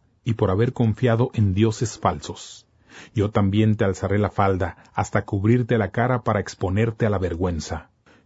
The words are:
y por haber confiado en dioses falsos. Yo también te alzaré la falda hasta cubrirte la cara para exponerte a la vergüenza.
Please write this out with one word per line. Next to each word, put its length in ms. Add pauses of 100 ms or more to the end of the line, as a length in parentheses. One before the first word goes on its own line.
(240)
y 100
por 160
haber 240
confiado 600
en 180
dioses 460
falsos. 680 (480)
Yo 160
también 460
te 100
alzaré 320
la 140
falda 460 (180)
hasta 300
cubrirte 520
la 140
cara 320
para 160
exponerte 640
a 60
la 80
vergüenza. 720 (340)